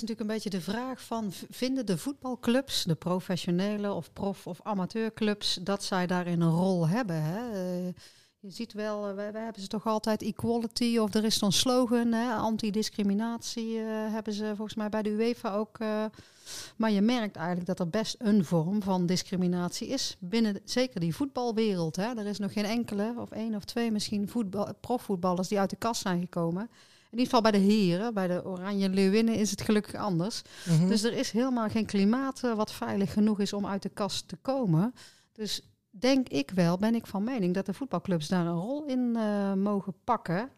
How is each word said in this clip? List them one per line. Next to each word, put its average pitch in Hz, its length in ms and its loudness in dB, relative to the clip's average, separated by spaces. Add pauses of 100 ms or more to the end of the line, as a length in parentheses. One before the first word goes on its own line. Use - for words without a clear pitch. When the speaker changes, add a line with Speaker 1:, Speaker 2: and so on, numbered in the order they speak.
Speaker 1:
natuurlijk 220 200 -6
een 214 60 -4
beetje 214 240 -4
de 190 100 -2
vraag 240 420 -4
van: 220 300 -4
v-, - 180 -14
vinden 254 360 -2
de 190 120 0
voetbalclubs, 262 840 -2
de 165 100 2
professionele 190 1000 -2
of 180 200 -6
prof- 202 340 -6
of 175 160 -8
amateurclubs, 208 1000 -2
dat 196 220 -2
zij 180 220 0
daarin 175 340 0
een 165 100 6
rol 175 380 4
hebben, 175 340 0
hè? 202 280 -4
Eh, 180 420 -4 (460)
je 202 120 -18
ziet 226 220 -10
wel, 208 360 -6
eh, 196 60 -6
wij, 208 180 -6
wij 220 100 -8
hebben 220 200 -8
ze 196 60 -10
toch - 180 -6
altijd 220 360 0
equality, 233 760 0
of 214 160 2
er 214 100 4
is 220 140 2
zo'n 202 140 4
slogan, 240 600 4
hè, 226 220 0
antidiscriminatie, 220 1400 -2
eh, 220 60 -4 (280)
hebben 214 200 -4
ze 214 240 -4
volgens 214 200 -8
mij 214 120 -2
bij 214 140 0
de 208 80 0
uefa 226 440 0
ook, 208 240 -4
eh, 214 260 -2 (720)
maar 220 140 2
je 202 100 4
merkt 220 360 2
eigenlijk 175 300 -4
dat 185 140 -2
er 175 100 0
best 220 280 -2
een 208 260 4
vorm 175 380 0
van 185 240 2
discriminatie 180 840 0
is - 320 -4
binnen 208 340 0
de, 196 100 -8
zeker 254 360 -2
die 165 140 2
voetbalwereld, 220 800 0
hè. 220 220 -2
Er 208 80 -6
is 202 120 -4
nog 202 140 -4
geen 208 120 0
enkele, 220 540 -2
of 202 120 -10
één 220 240 -4
of 202 100 -6
twee 233 260 -2
misschien, 208 380 -2
voetbal-, 196 520 -2
profvoetballers 185 680 0
die 202 100 0
uit 196 120 2
de 196 60 -8
kast 233 260 -4
zijn 180 180 0
gekomen. 175 480 -2 (420)
In 220 120 -4
ieder 247 140 2
geval 220 140 8
bij 208 100 6
de 190 120 6
heren, 208 420 4
bij 190 120 0
de 180 180 -2
Oranje 190 440 -2
Leeuwinnen 196 460 4
is 208 160 2
het 196 120 -6
gelukkig 208 320 2
anders. 196 480 -2 (260)
Speaker 2:
Mhm. 170 200 6
Speaker 1:
Dus 208 140 4
er 226 100 2
is 262 180 -2
helemaal 240 380 0
geen 214 180 0
klimaat, 240 580 2
eh, 233 100 0
wat 214 180 -2
veilig 214 400 -2
genoeg 214 280 4
is 196 120 0
om 202 140 -4
uit 190 160 -4
de 196 60 -6
kast - 400 -4
te 175 140 -12
komen. 233 520 2 (380)
Dus - 280 -6 (300)
denk 254 380 2
ik 277 260 -2
wel, 180 240 4
ben 220 160 2
ik 226 120 -2
van 202 180 -2
mening 208 300 0
dat 196 120 -2
de 190 80 -2
voetbalclubs 175 540 -2
daar 180 180 2
een 170 120 0
rol 269 260 -4
in, 254 320 0
eh, 208 360 0
mogen 196 420 0 (100)
pakken. 214 540 0